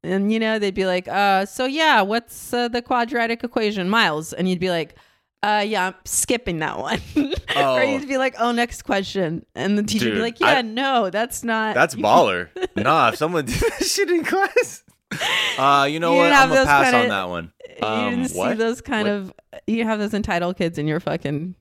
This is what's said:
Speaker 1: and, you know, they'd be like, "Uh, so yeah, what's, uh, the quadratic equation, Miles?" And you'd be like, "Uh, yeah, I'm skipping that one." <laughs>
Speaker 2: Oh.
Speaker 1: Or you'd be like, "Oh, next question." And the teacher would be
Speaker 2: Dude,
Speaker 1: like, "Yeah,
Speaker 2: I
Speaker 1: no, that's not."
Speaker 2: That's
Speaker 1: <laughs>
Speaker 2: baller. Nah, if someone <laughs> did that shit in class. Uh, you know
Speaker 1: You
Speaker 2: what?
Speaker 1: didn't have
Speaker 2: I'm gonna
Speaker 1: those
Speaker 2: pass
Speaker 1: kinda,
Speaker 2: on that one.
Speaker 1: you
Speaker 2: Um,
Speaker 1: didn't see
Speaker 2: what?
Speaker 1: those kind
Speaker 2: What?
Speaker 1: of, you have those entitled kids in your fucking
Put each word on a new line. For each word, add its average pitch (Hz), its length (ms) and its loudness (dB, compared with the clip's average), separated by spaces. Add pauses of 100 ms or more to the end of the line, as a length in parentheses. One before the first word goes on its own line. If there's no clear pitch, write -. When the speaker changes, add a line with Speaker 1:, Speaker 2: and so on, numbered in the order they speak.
Speaker 1:
and, 196 280 0
you 220 60 0
know, 220 220 0
they'd 196 140 -2
be 190 120 0
like, 180 220 -2
"Uh, 196 360 2
so 254 200 -6
yeah, 277 380 4
what's, 226 520 -4
uh, 240 140 0
the 240 140 -4
quadratic 233 600 -2
equation, 214 480 -4
Miles?" 175 420 0
And 185 160 -2
you'd 180 120 -2
be 185 100 -2
like, 165 240 -4 (480)
"Uh, 208 240 0
yeah, 190 220 -2
I'm 185 60 -8 (100)
skipping 208 560 -2
that 156 180 -4
one." - 220 -4 (160)
<laughs> 277 160 0 (220)
Speaker 2:
Oh. 302 200 2
Speaker 1:
Or 247 100 2
you'd 269 240 -2
be 269 100 -2
like, 262 200 0
"Oh, 233 140 0
next 240 300 -2
question." 190 640 -4 (120)
And 196 200 0
the 208 60 0
teacher 208 240 -2
would 220 60 2
be - 60 -2
Speaker 2:
Dude, - 40 0
Speaker 1:
like, 233 180 -4
"Yeah, 262 180 4
Speaker 2:
I 247 40 0
Speaker 1:
no, 233 480 0
that's 220 340 -4
not." 220 300 -2
Speaker 2:
That's - 200 2
Speaker 1:
<laughs> - 20 -10
Speaker 2:
baller. 104 520 4 (280)
Nah, 127 320 4
if - 80 0
someone 160 280 -2
<laughs> - 20 -8
did 233 100 -4
that - 280 -2
shit 392 240 -2
in 339 160 0
class. - 600 0 (760)
Uh, 139 320 4
you 156 100 -4
know 170 120 2
Speaker 1:
You - 60 6
Speaker 2:
what? - 60 6
Speaker 1:
didn't 294 120 4
have 269 80 8
Speaker 2:
I'm 262 40 2
gonna 269 120 4
Speaker 1:
those 262 60 2
Speaker 2:
pass 143 240 6
Speaker 1:
kinda, 247 120 4
Speaker 2:
on 240 80 0
that 95 180 -2
one. 85 240 -6 (300)
Speaker 1:
you 104 40 -2
Speaker 2:
Um, 107 280 0
Speaker 1:
didn't - 160 -2
see - 80 -6
Speaker 2:
what? 127 180 0
Speaker 1:
those 226 240 -2
kind 214 260 -4
Speaker 2:
What? 208 80 0
Speaker 1:
of, 190 180 -8 (340)
you 226 180 -2
have 220 140 -2
those 214 160 -4
entitled 185 420 -2
kids 170 220 -4
in 147 100 -2
your 156 120 0
fucking 156 600 -6